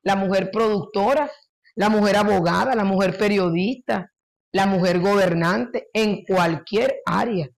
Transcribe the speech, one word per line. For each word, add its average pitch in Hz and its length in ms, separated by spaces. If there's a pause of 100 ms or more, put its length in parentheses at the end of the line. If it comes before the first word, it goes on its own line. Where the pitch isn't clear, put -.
la 196 140
mujer 190 360
productora, 220 760 (440)
la 208 140
mujer 208 280
abogada, 202 580
la 208 100
mujer 190 340
periodista, 196 960 (400)
la 196 140
mujer 180 340
gobernante, 196 920
en 214 320
cualquier 190 800
área. 202 540